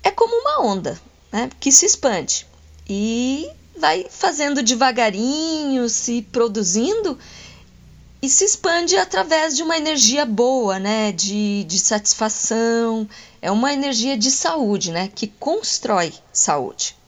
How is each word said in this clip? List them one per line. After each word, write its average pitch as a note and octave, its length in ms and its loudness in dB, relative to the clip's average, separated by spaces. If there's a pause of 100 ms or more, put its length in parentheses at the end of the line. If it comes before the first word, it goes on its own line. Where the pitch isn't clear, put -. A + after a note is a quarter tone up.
É E4 80 2
como A#4 300 2
uma C#5 260 0
onda, F3+ 340 -2 (300)
né? A#3 180 -4 (120)
Que C#4 100 0
se E4+ 160 6
expande G#3 580 0 (440)
e A#3+ 600 -2 (300)
vai D#4 320 0
fazendo D4 520 0
devagarinho, B3+ 1300 0
se A#3 340 -4 (100)
produzindo A#3 840 0 (1040)
e C4+ 80 -4
se - 160 2
expande F4 520 2
através D#4+ 600 2
de D#4 60 -2
uma E4 140 0
energia D4 500 2
boa, A3+ 540 2
né? G#3+ 320 0
De, G3+ 520 -2
de E3 140 -2
satisfação. A3+ 1300 0 (320)
É F3+ 100 -4
uma A#3+ 220 2
energia C4+ 460 0
de A#3+ 120 2
saúde, A3+ 600 0
né? F3+ 240 -2
Que - 140 -6
constrói A3 840 -2 (200)
saúde. - 640 -2 (120)